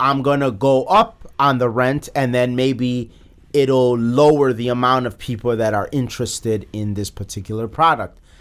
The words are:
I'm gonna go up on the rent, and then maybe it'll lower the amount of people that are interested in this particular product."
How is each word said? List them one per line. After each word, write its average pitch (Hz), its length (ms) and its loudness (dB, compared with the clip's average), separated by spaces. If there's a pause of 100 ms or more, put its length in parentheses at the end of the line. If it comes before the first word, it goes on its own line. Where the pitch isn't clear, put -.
I'm 135 220 0
gonna 139 280 0
go 131 340 2
up 214 440 0 (100)
on 139 200 2
the 123 100 0
rent, 127 480 -2
and 131 180 0
then 123 220 0
maybe 123 560 -2 (400)
it'll 131 440 4
lower 135 560 4
the 120 160 -4
amount 123 380 0
of 107 120 -8
people 120 380 -4
that 110 180 0
are 101 180 -2
interested 117 800 -4
in 104 220 -4
this 101 160 -6
particular 107 580 -8
product." 143 500 0 (220)